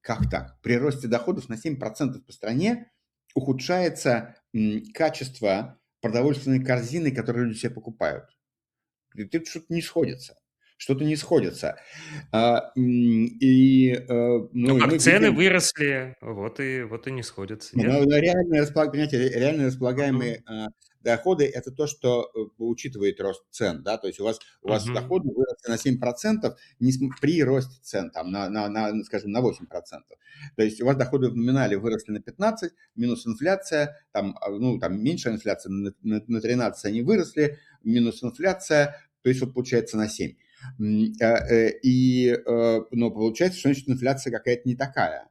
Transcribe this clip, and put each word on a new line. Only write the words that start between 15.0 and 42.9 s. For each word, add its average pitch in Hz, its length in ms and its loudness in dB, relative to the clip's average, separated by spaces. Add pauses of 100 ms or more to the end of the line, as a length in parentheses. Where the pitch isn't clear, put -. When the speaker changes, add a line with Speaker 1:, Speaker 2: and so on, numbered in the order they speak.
Speaker 1:
видим - 20 2
Speaker 2:
выросли, 147 880 0
вот 110 400 -8
и, 131 220 -4
вот 113 240 -10
и 135 60 -6
не 127 100 -8
сходится, 107 540 -10
Speaker 1:
Ну, 117 60 2
Speaker 2:
нет? 120 100 2
Speaker 1:
но, 143 120 4
но 147 140 6
реальное 170 440 4
располаг-, 147 300 0
понимаете, 143 260 0
ре-, 127 100 2 (100)
реально 139 280 2
располагаемые, 127 800 -2
Speaker 2:
Мгм. - 20 -20
Speaker 1:
а, 110 200 -8 (320)
доходы — 143 440 2 (100)
это 127 160 -8
то, 143 160 -4
что, 123 480 -2
э, 113 40 -4 (200)
учитывает 113 640 -4
рост 95 300 -6
цен, 87 320 -4
да, 107 160 -4
то 98 80 -8
есть 92 140 -8
у 101 40 -4
вас, 110 140 -2 (240)
у 98 60 -8
вас 107 180 0
Speaker 2:
Мгм. 123 80 -6
Speaker 1:
доходы 139 400 -2
выросли - 340 -2
на 117 100 -2
семь 131 200 0
процентов 135 600 -2 (220)
несм-, 131 300 2 (100)
при 156 220 2
росте 131 400 0
цен, 92 280 -6
там, 85 200 -10
на, 98 180 -4
на, 104 200 -4
на, 107 360 -4
скажем, 104 260 -6
на 113 100 -2
восемь 90 260 -2
процентов. - 500 -16 (400)
То 113 60 2
есть 110 180 0
у 120 60 0
вас 135 100 4
доходы 131 320 0
в - 80 -4
номинале 120 400 0
выросли 107 360 -4
на 104 100 -6
пятнадцать, 214 500 -4 (220)
минус 120 320 -2
инфляция, 147 720 -2 (140)
там, 101 280 -4
а, 101 100 -4
ну, 113 280 0
там 95 240 -2
меньше 143 280 -2
инфляция, 104 400 -4
на, 98 220 -4 (100)
на, 107 240 -2
на 117 140 -2
тринадцать 117 460 -2
они 110 160 -2
выросли, 151 560 0 (240)
минус 117 400 2
инфляция, 151 760 0 (260)
то 127 60 4
есть 127 120 2
вот 127 140 -4
получается 120 420 -2
на 107 120 0
семь. - 280 -8 (420)
М, 107 420 0
а, 117 60 4 (260)
э, 113 200 4 (100)
и, 127 480 4
э, 117 500 2 (100)